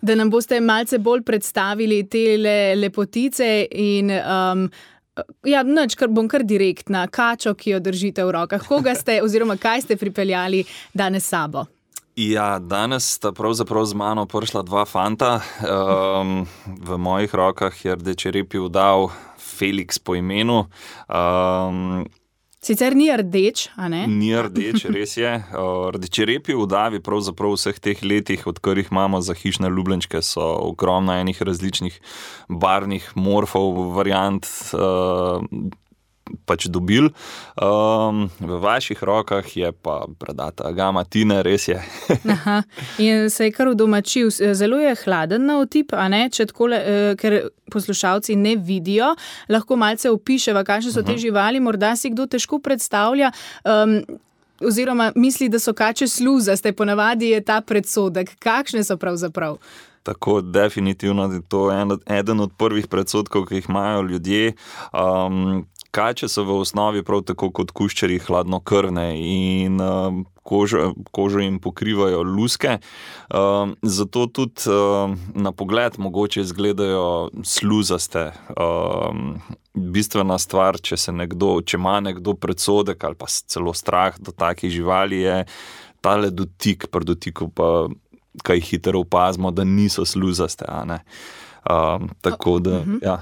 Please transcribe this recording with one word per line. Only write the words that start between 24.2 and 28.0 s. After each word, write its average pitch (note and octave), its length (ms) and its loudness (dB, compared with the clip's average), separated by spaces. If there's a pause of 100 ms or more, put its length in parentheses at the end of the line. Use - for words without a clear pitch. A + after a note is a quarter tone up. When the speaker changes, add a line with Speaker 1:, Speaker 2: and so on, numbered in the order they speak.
Speaker 2:
rdeč, A#2 520 -2
Speaker 1:
<laughs> G#2 80 0
Speaker 2:
res G2+ 200 -4
je. A#2 100 -2
Ehm, A#2 180 -2 (460)
rdeče F#2+ 360 -2
repi C#3 280 -2
udavi G#2 460 0
pravzaprav G2+ 500 -2
v G2+ 60 0
vseh - 240 -2
teh G2+ 220 -2